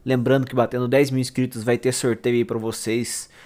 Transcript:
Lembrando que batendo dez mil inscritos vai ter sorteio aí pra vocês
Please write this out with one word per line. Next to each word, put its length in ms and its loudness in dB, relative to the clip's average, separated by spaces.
Lembrando 420 2
que 80 -12
batendo 320 0
dez 240 4
mil 100 0
inscritos 440 -4
vai 140 2
ter 120 0
sorteio 460 0
aí 80 2
pra 140 -4
vocês 680 -4